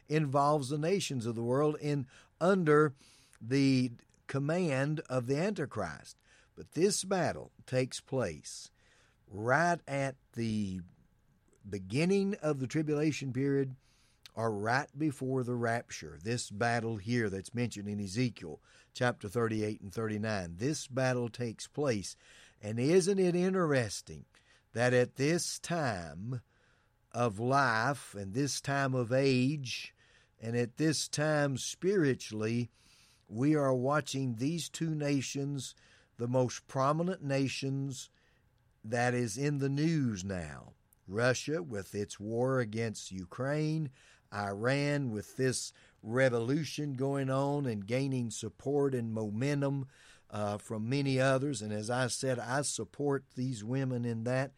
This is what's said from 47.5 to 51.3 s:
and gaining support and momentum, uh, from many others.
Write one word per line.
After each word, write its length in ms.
and 200
gaining 440
support 640
and 180
momentum, 760
uh, 260
from 320
many 320
others. 400